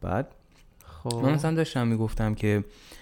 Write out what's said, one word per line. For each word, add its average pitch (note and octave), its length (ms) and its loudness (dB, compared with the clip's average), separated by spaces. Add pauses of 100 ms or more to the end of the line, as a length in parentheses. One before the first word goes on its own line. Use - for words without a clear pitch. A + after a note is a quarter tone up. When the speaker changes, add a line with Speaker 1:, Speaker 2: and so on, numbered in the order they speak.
Speaker 1:
بعد F#2 340 -4 (500)
Speaker 2:
خب. - 380 -8
Speaker 1:
من C3+ 100 4
مثلاً D#3+ 220 0
داشتم D3 320 0
می‌گفتم A2 480 0
که، G#2 280 2 (380)